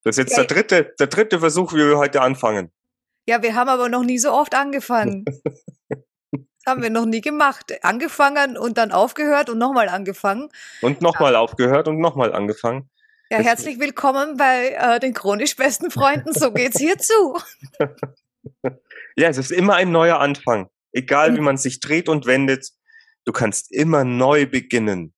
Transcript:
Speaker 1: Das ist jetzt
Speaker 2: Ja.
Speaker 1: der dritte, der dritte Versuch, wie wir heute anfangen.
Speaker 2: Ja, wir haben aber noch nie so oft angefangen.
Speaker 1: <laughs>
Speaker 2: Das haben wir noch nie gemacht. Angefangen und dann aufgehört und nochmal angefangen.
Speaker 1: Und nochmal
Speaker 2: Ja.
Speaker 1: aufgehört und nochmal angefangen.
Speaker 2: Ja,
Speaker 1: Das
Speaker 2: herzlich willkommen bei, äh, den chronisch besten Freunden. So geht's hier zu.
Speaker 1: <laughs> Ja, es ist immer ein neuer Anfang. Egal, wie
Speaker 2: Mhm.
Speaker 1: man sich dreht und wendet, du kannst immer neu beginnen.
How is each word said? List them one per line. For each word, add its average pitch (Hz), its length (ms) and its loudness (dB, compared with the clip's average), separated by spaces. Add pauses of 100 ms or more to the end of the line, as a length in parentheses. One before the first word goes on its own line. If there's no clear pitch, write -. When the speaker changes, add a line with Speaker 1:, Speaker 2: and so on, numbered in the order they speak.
Speaker 1:
Das 110 140 -2
ist 135 100 2
jetzt - 100 -6
Speaker 2:
Ja. 135 60 4
Speaker 1:
der 240 40 2
dritte, 180 520 2
der - 80 4
dritte 202 320 0
Versuch, 165 320 0
wie 156 60 0
wir 147 200 4
heute 143 240 2
anfangen. 110 520 0 (520)
Speaker 2:
Ja, 233 160 0
wir 226 140 -2
haben 247 140 0
aber 247 180 0
noch 247 160 -2
nie 247 140 -2
so 262 160 -2
oft 277 200 0
angefangen. 240 720 -2
Speaker 1:
<laughs> 135 100 -6 (1300)
Speaker 2:
Das 262 80 0
haben 240 80 -4
wir 233 80 -2
noch 226 160 0
nie 226 160 -2
gemacht. 294 500 -2 (140)
Angefangen 277 720 0
und 233 220 -4
dann 220 120 0
aufgehört 196 600 0
und 226 80 -4
nochmal 247 280 2
angefangen. 196 640 -4 (320)
Speaker 1:
Und 139 180 0
nochmal 156 340 4
Speaker 2:
Ja. 113 60 4
Speaker 1:
aufgehört 127 480 2
und 156 120 -2
nochmal 135 340 0
angefangen. 117 560 -4 (400)
Speaker 2:
Ja, 220 80 -2
Speaker 1:
Das 220 80 2
Speaker 2:
herzlich 240 340 -2
willkommen 285 560 -2
bei, 254 420 2
äh, 240 220 2
den 254 140 -2
chronisch 208 420 -2
besten 294 360 -2
Freunden. 277 420 0
So 262 180 0
geht's 247 280 -2
hier 330 180 0
zu. 359 400 2 (420)
Speaker 1:
<laughs> - 1400 -10
Ja, 165 140 4
es 131 80 -2
ist 135 140 -6
immer 180 240 4
ein 185 180 2
neuer 165 260 4
Anfang. 139 480 0 (240)
Egal, 139 440 2
wie 151 40 -2
Speaker 2:
Mhm. 151 60 0
Speaker 1:
man 139 120 2
sich 131 220 -6
dreht 160 300 -2
und 151 160 0
wendet, 135 460 0 (520)
du - 80 -6
kannst - 400 -4
immer 151 320 2
neu 131 440 2
beginnen. 110 720 -4